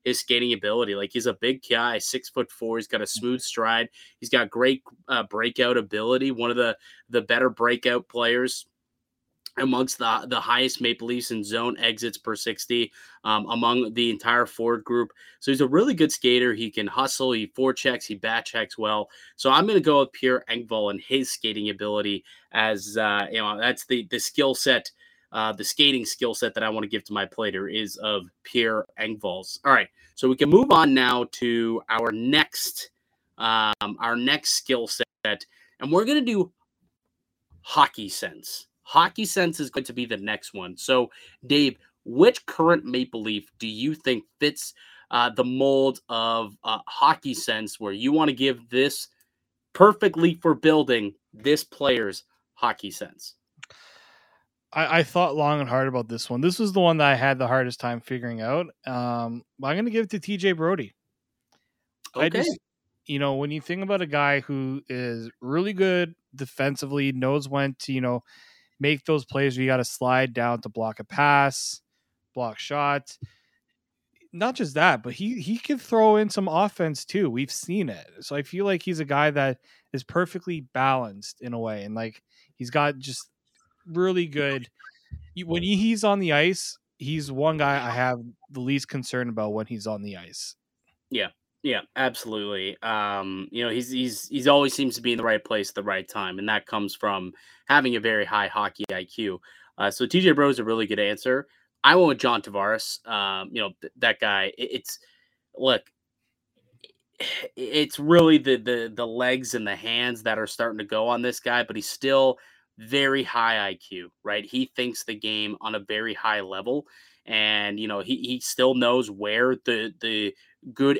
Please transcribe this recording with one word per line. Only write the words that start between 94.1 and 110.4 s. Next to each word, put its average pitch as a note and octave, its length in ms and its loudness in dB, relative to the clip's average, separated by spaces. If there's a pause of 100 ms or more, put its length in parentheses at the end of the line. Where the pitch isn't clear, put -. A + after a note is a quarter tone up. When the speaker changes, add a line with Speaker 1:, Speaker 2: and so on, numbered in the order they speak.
Speaker 1:
he's C3+ 180 -4
always C#3+ 280 6
seems C3 200 -2
to A#2+ 80 -10
be A#2+ 100 0
in A#2 60 -2
the A#2 60 -2
right A2 200 0
place G#2 260 -4
at - 40 -14
the G#2 80 -6
right F#2+ 260 -4
time, F#2+ 300 -6
and G#2 100 -4
that G#2+ 180 -2
comes G2+ 280 -6
from F#2+ 380 -6 (340)
having C3 300 4
a A2 40 -4
very G#2+ 240 0
high G2+ 220 0
hockey G#2 460 -4
I F#2 120 -6
Q. F#2+ 360 -6 (360)
Uh, G2+ 140 0
so B2 160 -2
T F3+ 140 2
J F#3 120 6
Bro C#3+ 180 4
is B2 100 0
a A2 40 -4
really A2+ 220 0
good G#2 140 -2
answer. B2+ 480 -2 (340)
I D#3 140 12
went F3+ 120 8
with C3 100 2
John A#2+ 240 0
Tavares. G#2 640 -4
Um, G2 440 -4
you A#2 80 -6
know, G2+ 100 -4 (100)
th-, - 160 -14
that A#2 240 0
guy, G2 260 0
i-, G2 100 -6
it's, - 440 -8 (560)
look, B2+ 260 2 (680)
<sighs> - 680 -20
i-, - 40 -8 (320)
it's C#3 420 -2
really D#3+ 400 8
the, C3 180 2
the, A#2 380 -2
the A#2+ 120 -4
legs B2 480 -2
and A2 120 -4
the G2 100 -4
hands A#2 460 -4
that A2 160 -2
are A2 80 -4